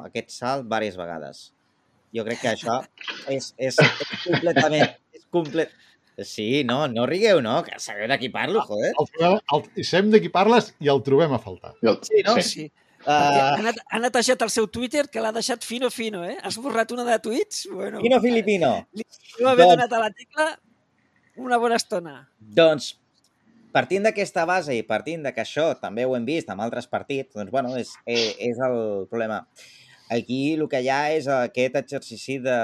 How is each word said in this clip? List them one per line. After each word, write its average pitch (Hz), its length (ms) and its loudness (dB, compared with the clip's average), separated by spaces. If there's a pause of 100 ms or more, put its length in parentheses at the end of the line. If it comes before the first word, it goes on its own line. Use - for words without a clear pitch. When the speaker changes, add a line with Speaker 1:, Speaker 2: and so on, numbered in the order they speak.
Speaker 1:
aquest - 340 -10
salt, 131 320 -4
vàries 107 320 -4
vegades. 80 460 -10 (680)
Jo 110 140 -6
crec 117 160 -6
que 123 80 0
això 113 300 -2 (240)
Speaker 2:
<laughs> - 240 -14
Speaker 1:
és, 135 260 -6
és, 127 240 -4
és - 440 2
completament... 160 760 2 (140)
És - 180 -20
comple-, 160 400 -2 (500)
sí, 113 460 -2
no, 123 220 0
no 120 200 0
rigueu, 190 340 4
no? 123 220 0
Que - 160 -12
sabeu 107 320 -6
de 139 80 0
qui 123 160 -8
parlo, 135 320 -2
joder. 110 240 -2
Speaker 3:
El, 151 180 -2 (120)
el, 180 180 4 (100)
el, - 380 -2
sabem 202 240 2
de 214 100 8
qui 170 140 -4
parles 214 420 4
i 143 140 0
el 139 160 2
trobem 135 320 4
a - 0 -
faltar. - 380 -16
Speaker 4:
I 117 160 4
el, - 100 -2
Speaker 1:
Sí, 196 240 2
no? 214 80 4
Speaker 4:
sí. 180 160 2
Speaker 2:
Sí. 156 180 -10 (320)
Perquè - 60 -16
Speaker 1:
Ah. 143 480 4
Speaker 2:
ha - 80 0
anat, 233 180 -2
ha - 200 -6
netejat 247 420 2
el 220 80 -2
seu 220 160 0
Twitter, 254 400 -2
que 220 160 -8
l'ha 220 100 -2
deixat 233 300 -4
fino, 247 260 -4
fino, 214 380 -6
eh? 233 140 -8
Has 202 180 -8
borrat 226 340 -2
una 247 140 -6
de 240 140 2
tuits? 262 480 -4
Bueno, 202 340 -8
Speaker 1:
Fino 240 180 6
filipino. 202 520 2 (160)
Speaker 2:
li 214 180 -12 (240)
deu 240 180 0
haver 247 200 10
Speaker 1:
Doncs 226 80 10
Speaker 2:
donat 240 180 0
a 226 80 2
la 214 80 -2
tecla 311 380 -4 (880)
una 247 240 0
bona 233 160 2
estona. 170 380 -6 (180)
Speaker 1:
Doncs, 151 640 4 (760)
partint 175 280 0
d'aquesta 202 420 0
base 165 300 -2
i 110 80 0
partint 147 400 -4
de 135 100 -6
que 110 120 -4
això 151 300 0
també 104 300 -6
ho 131 120 0
hem 117 100 -4
vist 156 240 -4
amb 98 140 -6
altres 120 260 -8
partits, 135 460 -6
doncs, 104 160 -10
bueno, 127 240 -2
és, - 260 -8
eh, 117 380 -2
és 120 180 -4
el 110 480 -2
problema. 110 380 -6 (640)
Aquí 131 480 -2
el 156 160 -2
que 139 100 -2
hi 127 80 -2
ha 143 220 0
és 156 180 -2
aquest 127 480 0
exercici 135 640 -8
de 127 240 0